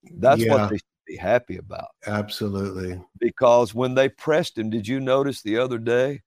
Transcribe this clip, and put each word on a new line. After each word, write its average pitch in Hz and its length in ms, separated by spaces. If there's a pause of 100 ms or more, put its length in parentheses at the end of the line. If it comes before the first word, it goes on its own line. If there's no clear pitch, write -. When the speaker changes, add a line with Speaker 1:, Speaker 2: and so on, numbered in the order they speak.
(160)
Speaker 1:
That's 113 260
Speaker 2:
Yeah. 110 120
Speaker 1:
what 104 160
they 104 60
should - 80 (220)
be - 100
happy 101 400
about. 92 320 (180)
Speaker 2:
Absolutely. 98 920 (180)
Speaker 1:
Because 120 560
when 127 200
they 135 140
pressed 156 500
him, 110 120
did 107 160
you 135 140
notice 135 420
the 107 160
other 123 200
day 123 480